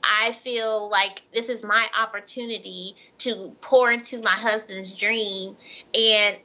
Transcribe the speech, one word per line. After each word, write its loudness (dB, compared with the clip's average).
I 2
feel -4
like 0
this -4
is -6
my 2
opportunity -8
to -6
pour 6
into -4
my 2
husband's -2
dream. -2
And, 4